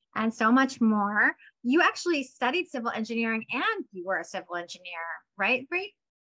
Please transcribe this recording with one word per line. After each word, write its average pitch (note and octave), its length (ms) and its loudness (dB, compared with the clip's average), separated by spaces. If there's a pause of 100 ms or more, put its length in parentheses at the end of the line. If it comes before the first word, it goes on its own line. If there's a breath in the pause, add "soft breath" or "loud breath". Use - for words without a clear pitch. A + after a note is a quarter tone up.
(160)
and A3 160 0
so A3+ 200 2
much C4 280 4
more. G#3+ 520 2 (300 loud breath)
You C4 200 4
actually E4 420 0
studied C4 440 -2
civil A#3+ 220 -4
engineering A3+ 640 -2
and F#4+ 400 -2
you F3+ 120 -10
were F#3 140 -2
a E3+ 60 -6
civil F3 320 -8
engineer, F3 440 -10 (380)
right, B3+ 320 0
Bree? F#4+ 240 -4 (340)